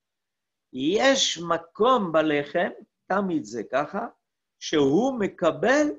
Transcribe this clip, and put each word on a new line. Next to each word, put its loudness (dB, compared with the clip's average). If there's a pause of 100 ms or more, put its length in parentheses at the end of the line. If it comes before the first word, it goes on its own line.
(720)
יש 0
מקום 0
בלחם, 0 (360)
תמיד -2
זה -10 (100)
ככה, -4 (540)
שהוא 2
מקבל, 0 (120)